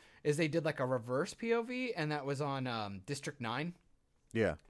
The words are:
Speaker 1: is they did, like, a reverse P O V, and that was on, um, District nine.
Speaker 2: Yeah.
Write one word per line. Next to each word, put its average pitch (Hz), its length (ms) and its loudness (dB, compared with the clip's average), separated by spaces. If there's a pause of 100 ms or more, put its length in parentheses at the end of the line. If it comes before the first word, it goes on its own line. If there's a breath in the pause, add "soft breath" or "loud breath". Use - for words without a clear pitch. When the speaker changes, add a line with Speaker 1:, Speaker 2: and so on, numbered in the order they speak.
(240 soft breath)
Speaker 1:
is 147 140 2
they 160 100 4
did, 156 180 2
like, 143 140 0
a 131 60 2
reverse 127 500 0
P 233 180 0
O 233 80 4
V, 247 320 -4
and 156 180 -2
that 143 140 -2
was 139 160 -2
on, 139 260 -2
um, 104 380 -4
District 143 340 -6
nine. 127 360 -2 (580)
Speaker 2:
Yeah. 101 220 4 (140)